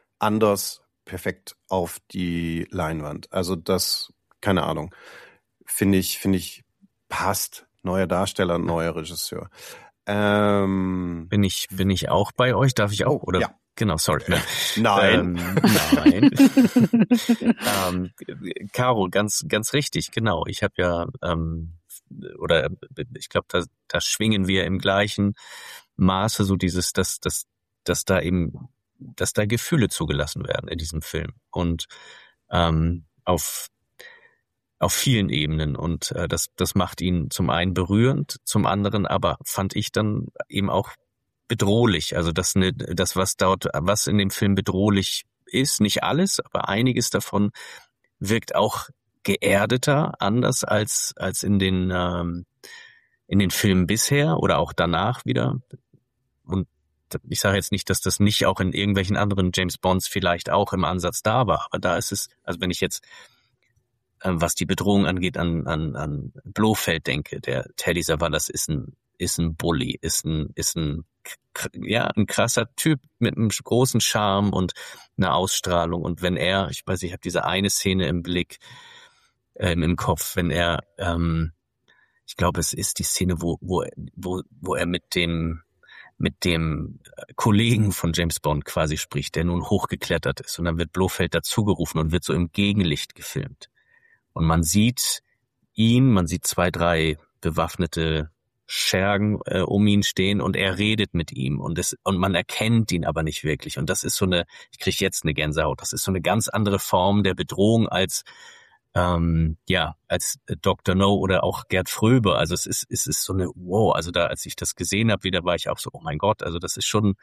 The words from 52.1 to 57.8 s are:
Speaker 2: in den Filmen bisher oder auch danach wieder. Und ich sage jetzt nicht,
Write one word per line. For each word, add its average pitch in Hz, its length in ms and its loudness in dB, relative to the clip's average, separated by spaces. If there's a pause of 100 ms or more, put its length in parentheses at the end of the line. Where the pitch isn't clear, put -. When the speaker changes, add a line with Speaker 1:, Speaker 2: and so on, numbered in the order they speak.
Speaker 2:
in 98 120 2
den 95 120 2
Filmen 92 360 4
bisher 113 520 2
oder 80 200 4
auch - 140 0
danach 87 520 0
wieder. 127 340 0 (840)
Und 92 240 -4 (600)
ich - 100 -4
sage 101 180 2
jetzt - 140 -4
nicht, 101 180 -4